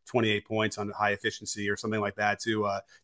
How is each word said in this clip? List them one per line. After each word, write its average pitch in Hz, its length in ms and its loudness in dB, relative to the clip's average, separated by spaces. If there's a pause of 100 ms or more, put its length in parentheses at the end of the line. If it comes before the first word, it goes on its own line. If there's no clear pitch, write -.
twenty-eight 110 400 2
points 110 320 0
on 101 120 -4
high 104 200 2
efficiency 104 580 -4
or 101 80 0
something 110 220 -2
like 101 160 0
that 104 240 2
to, 107 280 0
uh, 98 120 0 (260)